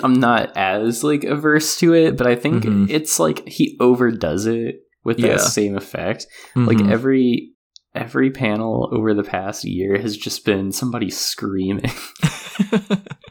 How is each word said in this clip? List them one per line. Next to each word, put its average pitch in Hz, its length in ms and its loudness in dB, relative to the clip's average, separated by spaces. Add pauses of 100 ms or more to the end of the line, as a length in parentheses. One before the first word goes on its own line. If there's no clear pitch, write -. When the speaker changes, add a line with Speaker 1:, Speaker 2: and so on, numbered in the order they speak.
Speaker 1:
I'm 131 100 4
not 120 440 2
as, 104 480 -2
like, 147 180 0
averse 151 560 0
to 165 140 6
it, 160 240 4
but 127 100 2
I 120 80 4
think 120 280 0
Speaker 2:
Mm-hmm. 101 260 4
Speaker 1:
it's, 156 300 -2
like, 156 280 0
he - 320 -2
overdoes 117 640 2
it 117 360 -4 (240)
with 113 160 -2
that 117 60 4
Speaker 2:
Yeah. 101 100 2
Speaker 1:
same 101 400 0
effect. - 500 -6 (280)
Like, 117 240 4
Speaker 2:
Mm-hmm. 202 120 4
Speaker 1:
every, 127 600 2 (420)
every 131 380 -2
panel 113 600 -2
over 110 220 0
the 104 100 -2
past 98 420 -6
year 98 340 -2
has 104 180 -6
just - 280 -10
been 98 280 -2
somebody 117 380 -4
screaming. 98 840 -4
<laughs> - 60 -14 (600)
Speaker 2:
<laughs> 202 200 0 (500)